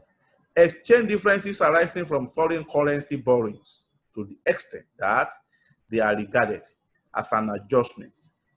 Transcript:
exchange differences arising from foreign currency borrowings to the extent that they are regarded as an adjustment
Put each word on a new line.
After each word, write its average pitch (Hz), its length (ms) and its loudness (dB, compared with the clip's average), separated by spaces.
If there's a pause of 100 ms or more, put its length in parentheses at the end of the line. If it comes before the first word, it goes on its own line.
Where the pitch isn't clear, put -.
(540)
exchange 208 540 4
differences 202 540 0
arising 170 420 2
from 139 240 -2
foreign 160 360 -2
currency 147 520 -2
borrowings 120 680 -2 (300)
to 104 100 -10
the 98 120 -16 (100)
extent - 380 -10 (140)
that 110 320 -2 (600)
they 110 100 -2
are 107 140 2
regarded 104 480 -2 (540)
as 110 160 -4
an 110 180 -2
adjustment 104 640 -2 (440)